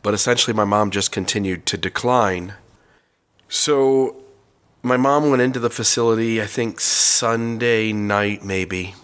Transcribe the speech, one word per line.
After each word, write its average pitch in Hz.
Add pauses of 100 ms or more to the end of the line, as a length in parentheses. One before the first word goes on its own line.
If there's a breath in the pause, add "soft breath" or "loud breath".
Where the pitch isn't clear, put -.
But 101
essentially, 120
my 107
mom 104
just 98
continued 95
to 98
decline. 95 (960 soft breath)
So 135 (680)
my 127
mom 143
went 127
into 127
the 117
facility, 113
I 107
think, 113
Sunday 113
night, 104
maybe. 92 (100)